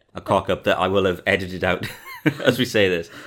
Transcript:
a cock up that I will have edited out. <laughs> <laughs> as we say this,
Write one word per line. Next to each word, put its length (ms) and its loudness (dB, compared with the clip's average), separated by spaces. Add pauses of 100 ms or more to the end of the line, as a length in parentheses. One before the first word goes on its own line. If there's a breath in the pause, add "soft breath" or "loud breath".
(140)
a 60 -12
cock 300 0
up 140 -2
that 140 2
I 100 2
will 180 2
have 200 -2
edited 380 -2
out. 280 0
<laughs> 180 -20 (140)
<laughs> 200 -2
as 140 4
we 60 2
say 240 2
this, 220 -2 (160 loud breath)